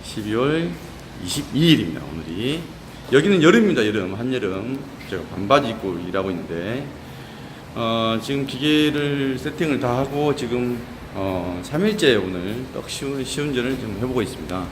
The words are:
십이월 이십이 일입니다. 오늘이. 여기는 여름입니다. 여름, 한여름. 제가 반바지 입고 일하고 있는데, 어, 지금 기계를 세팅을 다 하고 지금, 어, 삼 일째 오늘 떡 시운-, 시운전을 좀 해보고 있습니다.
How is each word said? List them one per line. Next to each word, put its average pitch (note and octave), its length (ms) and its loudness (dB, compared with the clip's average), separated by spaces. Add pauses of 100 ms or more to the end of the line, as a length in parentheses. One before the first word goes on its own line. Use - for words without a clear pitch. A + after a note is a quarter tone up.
십이월 B2+ 640 0 (560)
이십이 C#3 360 -4
일입니다. A2+ 400 6 (120)
오늘이. F2+ 480 -4 (520)
여기는 F3 280 6
여름입니다. E3+ 460 8
여름, G2 300 0
한여름. A#2 640 -2 (280)
제가 F2+ 140 -6 (100)
반바지 G2+ 360 4
입고 G2 400 -4
일하고 F#2+ 240 -2
있는데, F2 520 -4 (920)
어, A2+ 440 0
지금 C#3 280 -2
기계를 C#3+ 920 2
세팅을 D3+ 400 0
다 A#2+ 200 2
하고 C#3+ 360 2
지금, B2 480 -2 (300)
어, F2+ 500 -2
삼 D3+ 240 0
일째 E3+ 300 4
오늘 F#2+ 480 -2 (100)
떡 C#3 160 -8
시운-, C#3 340 -6
시운전을 C3+ 540 -2
좀 A2 200 -6
해보고 B2 240 0
있습니다. F2+ 500 -4